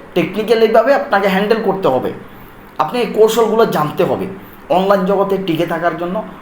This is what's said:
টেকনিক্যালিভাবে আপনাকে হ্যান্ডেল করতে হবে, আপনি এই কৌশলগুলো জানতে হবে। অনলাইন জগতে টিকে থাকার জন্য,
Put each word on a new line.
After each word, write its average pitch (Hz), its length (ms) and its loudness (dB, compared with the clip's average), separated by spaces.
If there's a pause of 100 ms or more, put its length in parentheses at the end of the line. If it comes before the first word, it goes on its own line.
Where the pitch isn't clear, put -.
(140)
টেকনিক্যালিভাবে 220 800 2
আপনাকে 202 340 0
হ্যান্ডেল 208 360 0
করতে 180 240 0
হবে, 113 240 0 (680)
আপনি 240 220 -2
এই 226 60 0
কৌশলগুলো 220 600 2
জানতে 170 380 0
হবে। 110 220 -2 (420)
অনলাইন 190 360 2
জগতে 190 340 0
টিকে 165 280 -2
থাকার 165 300 -2
জন্য, 180 260 -6 (200)